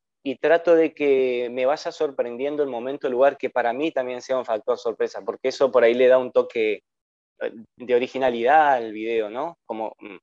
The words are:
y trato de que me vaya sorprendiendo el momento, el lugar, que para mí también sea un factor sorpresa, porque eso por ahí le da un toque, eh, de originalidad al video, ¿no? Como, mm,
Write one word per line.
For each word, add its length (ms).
y 140
trato 380
de 180
que 580
me 140
vaya 260
sorprendiendo 720
el 60
momento, 380
el 60
lugar, 240
que 120
para 240
mí 180
también 300
sea 160
un 80
factor 320
sorpresa, 460
porque 260
eso 220
por 120
ahí 100
le 140
da 100
un 140
toque, 500
eh, 100
de 180
originalidad 800
al 180
video, 360
¿no? 360
Como, 340
mm, 240